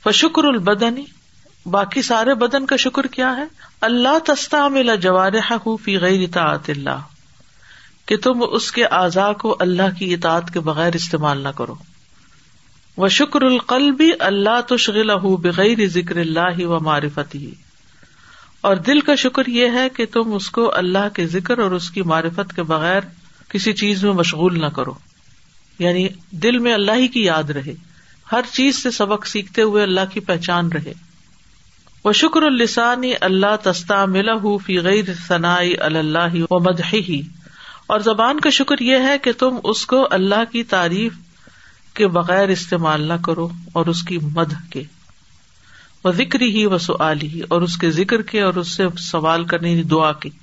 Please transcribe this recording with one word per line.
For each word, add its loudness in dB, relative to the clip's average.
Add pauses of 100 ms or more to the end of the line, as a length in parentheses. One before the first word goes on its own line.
فشکر 2
البدنی، 0 (600)
باقی -2
سارے 2
بدن 0
کا 0
شکر -2
کیا -2
ہے؟ -8 (360)
اللہ 2
تستعمل 2
جوارحہ 0
فی 0
غیر 2
طاعت 0
اللہ، -4 (1080)
کہ 0
تم 2
اس -2
کے 2 (100)
اعضاء 2
کو -2
اللہ 0
کی -4
اطاعت -2
کے -4
بغیر 0
استعمال -2
نہ -6
کرو۔ -8 (1200)
وشکر 2
القلب 2 (200)
اللہ 2
تشغلہ 0 (200)
بغیر 2
ذکر -2
اللہ 0
و 0
معرفتہ، -2 (1160)
اور 2
دل 4
کا 2
شکر 0
یہ 2
ہے 0
کہ -4
تم 0
اس -6
کو 0
اللہ 0
کے -2
ذکر -2
اور 0
اس -4
کی -6
معرفت -2
کے -4
بغیر 0 (420)
کسی -2
چیز 0
میں 2
مشغول 0
نہ 0 (100)
کرو، -6 (840)
یعنی 0 (340)
دل 2
میں 2
اللہ 2
ہی 4
کی 0
یاد 0
رہے، -6 (520)
ہر -2
چیز 0
سے -2
سبق -2
سیکھتے -2
ہوئے 4
اللہ 2
کی -6
پہچان 0
رہے۔ -6 (1120)
وشکر 2
اللسان 0 (200)
اللہ 2
تستعملہ 0
فی 0
غیر 2 (140)
ثناء 2
علی 0
اللہ 0
و 2
مدحہ، 0 (760)
اور 0
زبان 2
کا 2
شکر 0
یہ 4
ہے 2
کہ 0
تم 0
اس -2
کو 4
اللہ 0
کی -4
تعریف 0 (760)
کے 2
بغیر 2
استعمال 0
نہ -2
کرو -4 (240)
اور 0
اس -2
کی -6 (140)
مدح -2
کے۔ -10 (1200)
وذکرہ 0
و 2
سؤالہ، -2
اور 2
اس -2
کے 2
ذکر 0
کے -2
اور 2
اس -4
سے -2 (140)
سوال 0
کرنے، -2
یعنی 2
دعا 4
کے۔ -12 (120)